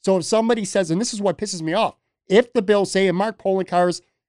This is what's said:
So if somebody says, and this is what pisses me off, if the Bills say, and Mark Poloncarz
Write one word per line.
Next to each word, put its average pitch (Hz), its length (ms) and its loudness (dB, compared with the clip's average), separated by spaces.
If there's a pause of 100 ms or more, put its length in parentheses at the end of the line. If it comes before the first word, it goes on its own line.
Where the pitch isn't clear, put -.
So 190 120 2
if 170 80 -2
somebody 226 400 0
says, 185 260 -2
and 170 100 0
this 240 120 -4
is 208 80 -8
what 196 180 -2
pisses 202 220 -8
me 160 140 -4
off, 214 220 0 (320)
if 226 240 4
the 240 100 0
Bills 196 280 2
say, 190 180 2
and 175 80 0
Mark 208 240 -4
Poloncarz 180 600 0 (280)